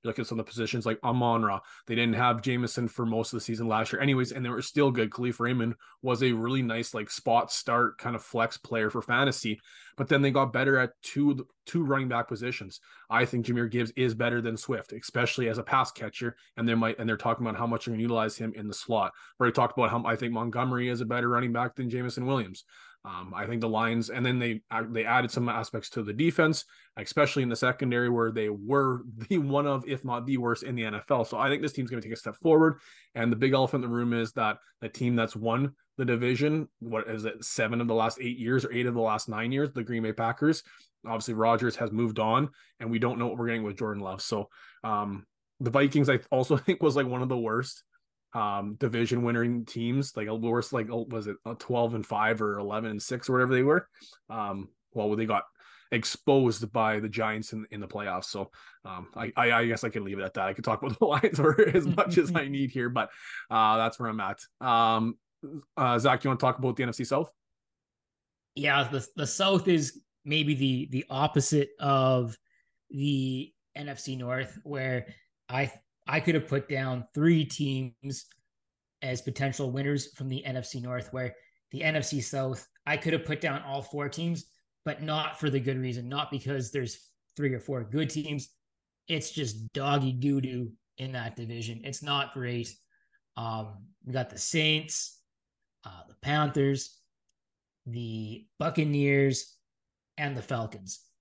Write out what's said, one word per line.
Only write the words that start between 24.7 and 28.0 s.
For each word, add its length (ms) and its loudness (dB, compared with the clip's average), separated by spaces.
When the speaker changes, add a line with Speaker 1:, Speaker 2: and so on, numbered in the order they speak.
Speaker 1:
uh, 180 -2
they 160 -2
added 260 2
some 200 0
aspects 400 -6
to 120 -4
the 120 -6
defense, 500 2
especially 460 2
in 80 0
the 60 0
secondary, 520 2